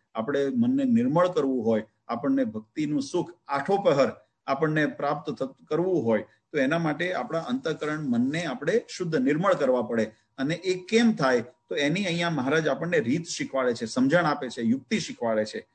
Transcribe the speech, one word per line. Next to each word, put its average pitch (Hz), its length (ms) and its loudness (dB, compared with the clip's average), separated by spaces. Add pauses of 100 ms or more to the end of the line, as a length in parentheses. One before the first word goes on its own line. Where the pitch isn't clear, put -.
(140)
આપણે 139 340 -2
મનને 127 360 0
નિર્મળ 135 440 4
કરવું 135 360 0
હોય, 110 200 2 (240)
આપણને 135 360 0
ભક્તિનું 135 580 -4
સુખ 170 280 -4 (180)
આઠો 143 280 0
પહર 143 360 4 (340)
આપણને 156 400 0
પ્રાપ્ત 147 440 -4
થ-, 131 380 -8
કરવું 170 360 0
હોય, 110 180 2 (300)
તો 151 60 -2
એના 139 200 2
માટે 156 340 -2
આપણા 135 260 -4
અંતઃકરણ 156 640 -4
મનને 135 440 0
આપણે 160 440 0
શુદ્ધ 165 280 -4
નિર્મળ 151 380 4
કરવા 127 280 2
પડે. 113 300 -2 (260)
અને 143 160 -2
એ 185 320 -4
કેમ 226 260 4
થાય? 135 280 2
તો - 360 -10
એની 156 280 0
અહીંયા 170 260 0
મહારાજ 151 380 0
આપણને 165 300 0
રીત 143 280 0
શીખવાડે 127 480 -2
છે, 117 100 -6
સમજણ 135 400 2
આપે 135 240 -2
છે, 120 140 -8
યુક્તિ 123 360 0
શીખવાડે 113 460 -2
છે. 107 160 -8 (140)